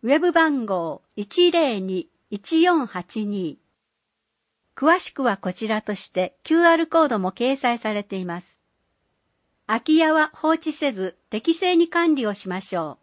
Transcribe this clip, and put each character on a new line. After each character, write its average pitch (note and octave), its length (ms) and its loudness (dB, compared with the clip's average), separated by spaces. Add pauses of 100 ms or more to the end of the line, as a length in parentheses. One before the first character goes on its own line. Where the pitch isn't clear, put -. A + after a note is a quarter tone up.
ウ A3+ 60 -4
ェ C#4+ 100 4
ブ F4 140 2
番 D4+ 320 2
号、 E3+ 360 -4 (140)
一 F4 380 2
零 C#4 260 2
二 F#3 300 -6 (200)
一 C4 320 0
四 E4 240 4
八 G#3 400 -8
二。 F#3+ 320 -6 (1160)
詳 E4 240 2
し - 120 -14
く C#4 120 -6
は G#3+ 140 0
こ F#3 160 -6
ち A3 160 -8
ら G#3+ 120 -2
と G#3 140 -6
し - 140 -16
て、 - 340 -4
キ D#4+ 120 0
ュ E4+ 80 4
ー E4+ 60 6
ア E4 40 6
ー E4 40 2
ル D#4+ 100 0
コ E4 160 2
ー D4+ 40 2
ド A#3+ 100 -2
も F#3 140 -2
掲 C4 240 -2
載 A#3+ 220 -2
さ G#3+ 160 -4
れ G#3 100 -4
て G3+ 140 -10
い F#3 80 -6
ま F3 160 -8
す。 - 160 -20 (1080)
空 A3+ 140 0
き D#4 140 2
家 D#4+ 160 4
は D#4 220 2
放 - 160 -2
置 D#4+ 240 -2
せ C#4+ 180 -2
ず、 F#3 260 -6 (120)
適 A3+ 240 -2
正 F4+ 240 2
に E4 100 4
管 E4+ 260 2
理 C4 140 0
を G3+ 60 -2
し F#3+ 160 -10
ま F#3 100 -4
し F#3+ 160 -10
ょ D#3+ 160 -4
う。 B2 120 -16